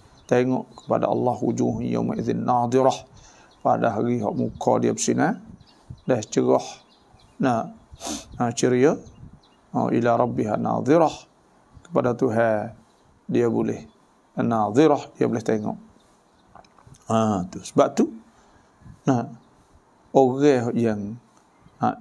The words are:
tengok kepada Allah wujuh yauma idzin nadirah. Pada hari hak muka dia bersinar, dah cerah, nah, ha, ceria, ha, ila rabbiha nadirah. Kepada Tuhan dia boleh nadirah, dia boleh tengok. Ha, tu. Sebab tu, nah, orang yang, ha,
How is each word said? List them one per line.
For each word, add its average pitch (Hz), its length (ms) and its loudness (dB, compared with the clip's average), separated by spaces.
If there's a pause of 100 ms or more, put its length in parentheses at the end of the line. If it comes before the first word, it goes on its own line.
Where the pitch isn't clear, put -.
(300)
tengok 127 560 0
kepada - 240 2
Allah 120 240 4
wujuh 120 480 0
yauma 120 320 -2
idzin 117 320 -2
nadirah. 123 480 2 (720)
Pada 117 320 2
hari 120 240 0
hak 104 160 -2
muka 117 400 0
dia 117 160 0
bersinar, 127 480 -2 (640)
dah 120 160 0
cerah, 131 460 0 (720)
nah, 123 320 -2 (640)
ha, 120 160 -2
ceria, 127 400 2 (800)
ha, 120 160 -2
ila 120 320 2
rabbiha 120 400 -2
nadirah. 117 560 2 (640)
Kepada 127 320 -2
Tuhan 113 640 -2 (480)
dia 117 240 0
boleh 113 400 -4 (480)
nadirah, 117 640 2 (160)
dia - 80 -2
boleh 117 160 -2
tengok. 110 360 -4 (1300)
Ha, 107 400 0
tu. - 80 -14
Sebab - 300 0 (100)
tu, 269 80 4 (1040)
nah, 123 240 0 (800)
orang 131 640 4
yang, 110 400 -2 (640)
ha, - 200 -2